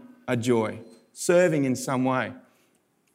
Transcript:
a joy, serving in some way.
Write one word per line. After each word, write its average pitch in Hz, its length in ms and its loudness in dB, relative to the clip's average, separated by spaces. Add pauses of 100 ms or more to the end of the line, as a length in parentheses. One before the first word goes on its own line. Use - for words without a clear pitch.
(280)
a 127 80 0
joy, 110 460 0 (320)
serving 175 500 2
in 127 140 0
some 131 260 -4
way. 127 300 -2 (800)